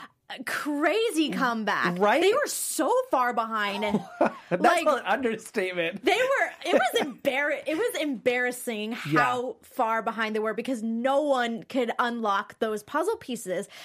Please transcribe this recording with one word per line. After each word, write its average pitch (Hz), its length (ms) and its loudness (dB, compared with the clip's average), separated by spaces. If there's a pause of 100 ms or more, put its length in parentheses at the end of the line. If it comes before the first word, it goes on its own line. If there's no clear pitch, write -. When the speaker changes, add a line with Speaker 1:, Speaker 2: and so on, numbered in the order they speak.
(380)
Speaker 1:
A 262 60 -12
crazy 311 880 0
comeback. 202 680 0
Speaker 2:
Right? 208 240 4
Speaker 1:
They 381 120 4
were 554 140 0
so - 460 -2 (160)
far 247 220 2
behind. 214 540 -2
And, 208 160 0 (180)
Speaker 2:
<laughs> - 100 4 (200)
That's 180 120 0
Speaker 1:
like, 320 240 4
Speaker 2:
an 285 200 4
understatement. 190 960 -2
Speaker 1:
they 392 140 4
were, 508 340 2 (140)
it 339 80 2
was 640 280 4
embar-, 285 640 -2
it 311 120 0
was 415 240 0
embarrassing 247 880 -2
Speaker 2:
Yeah. 165 300 0
Speaker 1:
how 247 400 0
far 226 400 -2
behind 214 340 -2
they 220 40 -2
were 220 140 -2
because 233 300 -4
no 240 380 0
one 240 420 0
could 240 340 -2
unlock 226 640 0
those 214 240 -2
puzzle 339 320 -2
pieces. 190 540 -6 (160)